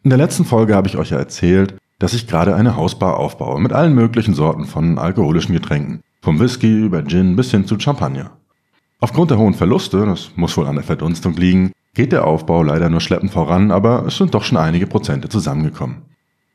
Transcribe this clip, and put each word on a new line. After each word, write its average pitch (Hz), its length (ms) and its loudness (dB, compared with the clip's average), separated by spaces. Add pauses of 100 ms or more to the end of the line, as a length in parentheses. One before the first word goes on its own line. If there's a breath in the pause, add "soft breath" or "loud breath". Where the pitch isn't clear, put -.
In 135 80 4
der 131 60 6
letzten 147 280 2
Folge 110 300 2
habe 98 120 2
ich - 80 -4
euch - 140 -4
ja 76 80 -2
erzählt, 95 580 0 (240)
dass 92 140 -2
ich 117 120 -4
gerade 87 300 0
eine 117 220 2
Hausbar 90 400 -2
aufbaue - 420 -6
mit 123 140 0
allen 156 200 2
möglichen 117 400 2
Sorten 76 300 0
von 80 360 -2
alkoholischen 87 520 0
Getränken. 80 520 -4 (180)
Vom 78 180 0
Whisky 110 460 2
über 87 180 -2
Gin 90 320 2
bis 123 160 0
hin 98 140 2
zu 110 120 -2
Champagner. 76 540 -4 (680)
Aufgrund 127 280 0
der 117 100 2
hohen 104 160 4
Verluste, 95 500 0
das 95 320 -4
muss 85 180 -2
wohl 76 120 0
an 73 80 -4
der 69 100 -6
Verdunstung 82 480 -2
liegen, 92 400 2 (200)
geht 131 200 0
der - 120 2
Aufbau 80 380 2
leider 80 260 0
nur 82 120 0
schleppend 95 320 -2
voran, 90 380 2
aber 110 340 2
es - 100 -6
sind 190 180 0
doch 104 120 0
schon - 120 0
einige 82 300 0
Prozente 76 400 -4
zusammengekommen. 110 760 -4 (520)